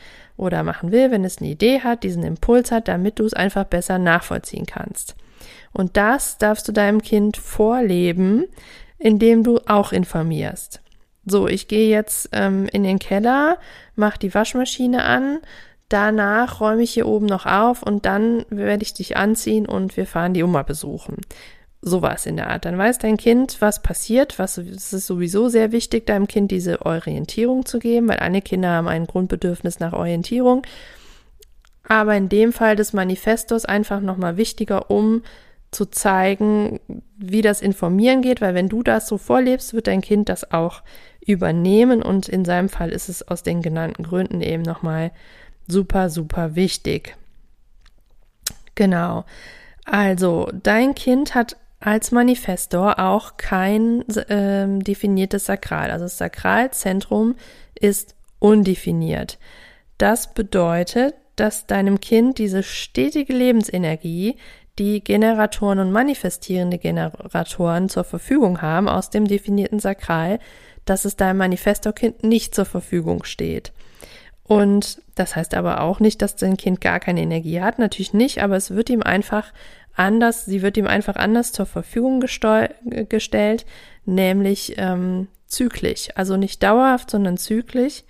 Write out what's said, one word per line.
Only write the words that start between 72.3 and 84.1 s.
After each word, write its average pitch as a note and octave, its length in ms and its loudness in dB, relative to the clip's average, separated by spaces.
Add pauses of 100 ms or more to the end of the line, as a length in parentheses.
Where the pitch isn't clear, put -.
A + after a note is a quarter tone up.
zur G3 100 2
Verfügung E3+ 600 -4
steht. - 480 -8 (680)
Und G3+ 580 2 (140)
das - 200 -4
heißt E3 180 -6
aber F3 280 -2
auch E3+ 180 -2
nicht, G#3+ 220 4
dass G3+ 140 -2
dein F#3+ 220 0
Kind F#3 240 -2
gar F3 180 0
keine F3 220 -2
Energie E3 400 -2
hat, A3+ 180 0
natürlich G3 340 -2
nicht, A#3+ 280 2
aber G3+ 140 2
es G3 160 -2
wird G#3 180 -2
ihm A#3 120 2
einfach - 520 -2 (420)
anders, A3+ 480 2
sie G3 180 -2
wird G3+ 140 0
ihm G3+ 120 2
einfach G#3 280 0
anders A#3 380 0
zur G3 120 -4
Verfügung B3 540 -2
gesteu-, A3 480 0 (400)
gestellt, G#3+ 580 -2 (380)
nämlich, G3 760 0